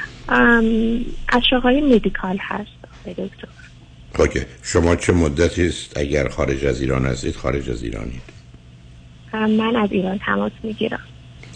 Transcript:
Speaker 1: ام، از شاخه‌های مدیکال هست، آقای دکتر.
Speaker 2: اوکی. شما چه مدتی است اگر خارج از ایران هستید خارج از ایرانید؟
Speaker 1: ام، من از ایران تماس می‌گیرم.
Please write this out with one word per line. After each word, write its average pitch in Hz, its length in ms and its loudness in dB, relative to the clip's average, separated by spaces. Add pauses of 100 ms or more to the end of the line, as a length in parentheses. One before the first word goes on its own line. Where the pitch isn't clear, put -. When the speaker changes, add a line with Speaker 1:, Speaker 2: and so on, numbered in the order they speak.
(280)
Speaker 1:
ام، 240 360 6 (640)
از 247 220 2
شاخه‌های 254 300 2
مدیکال 202 600 2
هست، - 300 -8 (300)
آقای - 260 -10
دکتر. - 220 -16 (680)
Speaker 2:
اوکی. 73 220 2 (220)
شما 85 340 2
چه - 160 2
مدتی 82 540 2
است - 300 -6
اگر 71 320 0
خارج 69 360 -2
از 65 160 0
ایران 65 260 0
هستید 65 300 -4
خارج 65 340 -4
از 58 120 -6
ایرانید؟ 55 400 -8 (1080)
Speaker 1:
ام، 220 180 0
من 220 260 2
از 208 160 0
ایران 190 260 0
تماس 208 340 -2 (100)
می‌گیرم. 220 380 -4 (560)